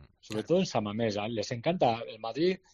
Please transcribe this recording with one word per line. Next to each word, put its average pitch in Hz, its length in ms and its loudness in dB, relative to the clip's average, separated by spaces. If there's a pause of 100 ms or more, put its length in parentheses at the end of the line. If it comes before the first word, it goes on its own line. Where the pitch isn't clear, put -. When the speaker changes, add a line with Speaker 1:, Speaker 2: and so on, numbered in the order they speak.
(200)
Speaker 1:
Sobre 107 220 -6
Speaker 2:
claro. - 60 -18
Speaker 1:
todo 170 100 6
en 190 80 2
San 113 180 0
Mamés, 107 320 0
¿eh? 104 120 -2
Les 117 240 -2
encanta. 123 560 2
El 113 120 -14
Madrid, 143 380 0 (160)